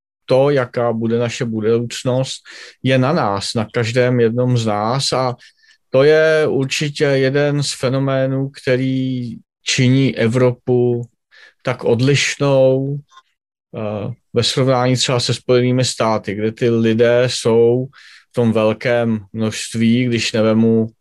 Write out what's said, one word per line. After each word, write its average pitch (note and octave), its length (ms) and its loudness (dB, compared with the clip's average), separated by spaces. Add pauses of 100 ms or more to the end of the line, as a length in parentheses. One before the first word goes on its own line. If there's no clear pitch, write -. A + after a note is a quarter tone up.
(260)
to, C3+ 240 2
jaká A#2+ 420 -2
bude A2+ 260 -2
naše A#2 260 -4
budoucnost, A#2+ 1000 -2 (400)
je C3 160 2
na B2+ 140 2
nás, G#2 420 -2
na A2 180 -2
každém B2 480 0
jednom B2 380 0
z A2+ 80 -2
nás A2 460 -2
a B2+ 220 -2 (560)
to C3 120 4
je D#3 440 4
určitě C#3 580 -2
jeden C#3+ 580 0
z C#3 100 -6
fenoménů, C3+ 800 -2 (120)
který C3 680 -2 (320)
činí C3 540 2
Evropu B2 840 0 (600)
tak B2 220 -6
odlišnou, C3+ 1120 0 (800)
eh, G#2+ 360 -8 (200)
ve A#2+ 100 0
srovnání B2+ 540 0
třeba A#2+ 240 0
se A#2+ 140 -2
Spojenými B2+ 500 2
státy, A2 500 -2
kde G#2+ 180 -4
ty A#2 180 -2
lidé A#2 560 2
jsou A#2+ 600 2 (500)
tom A#2 160 2
velkém A2 800 0
množství, A2+ 720 0
když A#2 280 -2
nevemu, A2 540 2 (140)